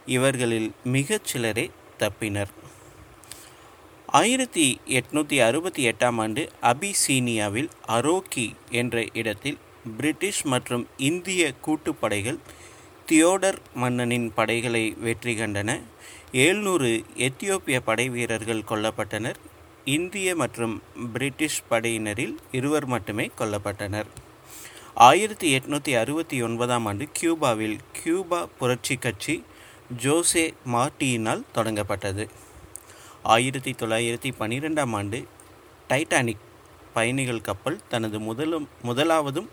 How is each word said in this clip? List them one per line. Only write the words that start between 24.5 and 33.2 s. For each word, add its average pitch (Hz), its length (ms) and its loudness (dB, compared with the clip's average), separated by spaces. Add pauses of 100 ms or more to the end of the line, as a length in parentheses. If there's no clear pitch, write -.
ஆயிரத்தி 185 520 8
எட்நூத்தி 139 420 0
அறுபத்தி 139 480 -2
ஒன்பதாம் 117 440 0
ஆண்டு 101 240 -4
கியூபாவில் 127 640 0 (160)
கியூபா 170 500 -2 (100)
புரட்சி 127 460 -2
கட்சி 127 380 -4 (600)
ஜோசே 160 500 2 (220)
மார்டியினால் 123 840 0
தொடங்கப்பட்டது. 104 720 -2 (1000)